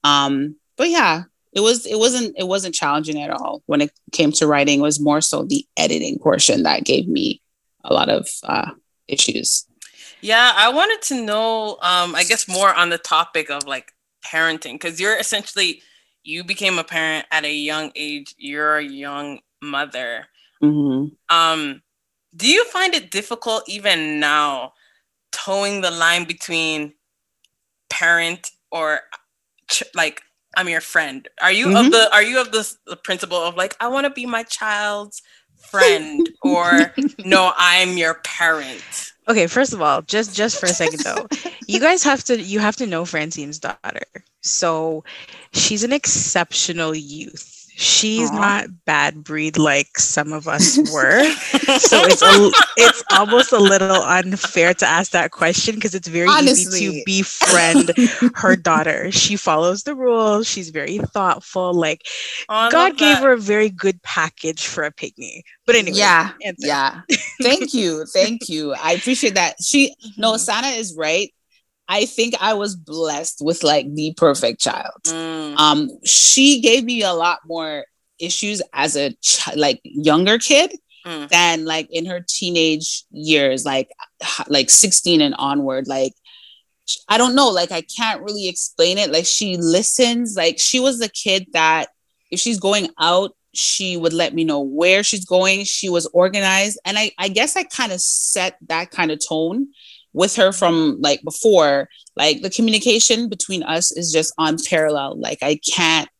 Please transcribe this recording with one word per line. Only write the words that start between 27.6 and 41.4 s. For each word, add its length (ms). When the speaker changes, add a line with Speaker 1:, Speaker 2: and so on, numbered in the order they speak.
Speaker 2:
parent 640
or 300
ch-, 140
like, 260
I'm 140
your 120
friend? 460
Are 100
you 180
Speaker 1:
Mm-hmm. 180
Speaker 2:
of 40
the, 220
are 100
you 160
of 120
the 80
s-, 260
the 120
principle 440
of, 140
like, 240
"I 80
wanna 240
be 160
my 160
child's 800
friend," 580
or 500
Speaker 1:
<laughs> 180
Speaker 2:
"No, 320
I'm 400
your 260
parent"? 920
Speaker 3:
Okay, 180
first 240
of 100
all, 200
just, 340
just 240
for 60
a 80
second 300
though, 240